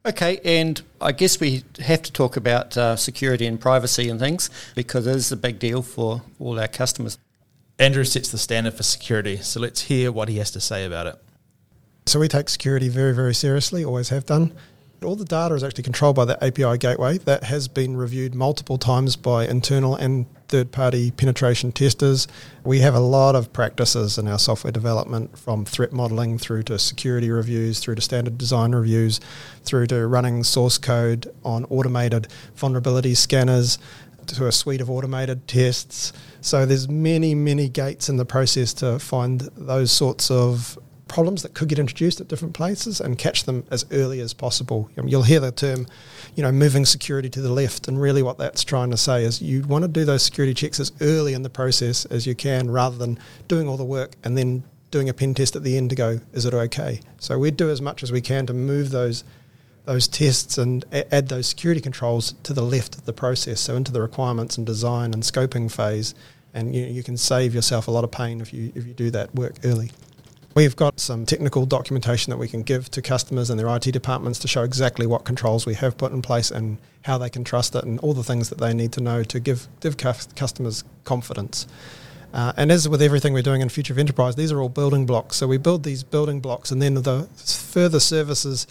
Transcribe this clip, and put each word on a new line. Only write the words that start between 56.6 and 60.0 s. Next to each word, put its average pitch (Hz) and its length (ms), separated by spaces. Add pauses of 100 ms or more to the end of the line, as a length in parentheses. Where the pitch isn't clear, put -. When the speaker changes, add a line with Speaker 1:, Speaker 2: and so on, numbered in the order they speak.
Speaker 3:
So 127 180
we 147 120
do 156 200
as 135 120
much 143 200
as 127 80
we 123 120
can 131 240
to 123 80
move 139 360
those, 123 340 (600)
those 127 240